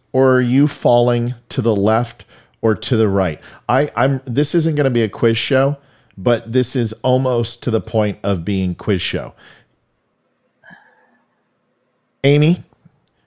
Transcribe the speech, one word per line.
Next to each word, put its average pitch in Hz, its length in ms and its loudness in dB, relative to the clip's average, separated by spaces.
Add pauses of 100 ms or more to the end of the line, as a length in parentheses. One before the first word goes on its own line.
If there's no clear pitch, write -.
(140)
or 131 220 4
are 127 60 2
you 131 280 2
falling 120 680 0 (140)
to - 120 -4
the 110 140 2
left 110 480 0 (380)
or 110 140 2
to 117 220 -4
the 110 100 2
right? 92 320 0 (300)
I, 135 260 0
I'm, 135 300 0
this 131 300 -2
isn't 156 200 0
gonna 143 140 0
be 120 140 2
a 104 60 0
quiz 113 280 0
show, 139 400 0 (400)
but 113 340 -2
this 127 240 0
is 117 160 -2 (120)
almost 127 600 -2
to 123 80 -2
the 110 80 2
point 104 440 -2
of 98 200 -2
being 95 320 -2
quiz 98 260 -2
show. 67 340 -8 (3000)
Amy, 147 400 2 (640)